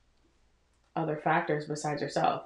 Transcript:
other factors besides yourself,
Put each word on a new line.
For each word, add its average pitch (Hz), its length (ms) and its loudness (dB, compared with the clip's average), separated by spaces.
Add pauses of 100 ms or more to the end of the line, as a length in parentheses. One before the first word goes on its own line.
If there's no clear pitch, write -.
(960)
other 156 200 0
factors 156 500 2
besides 147 360 -2
yourself, - 440 2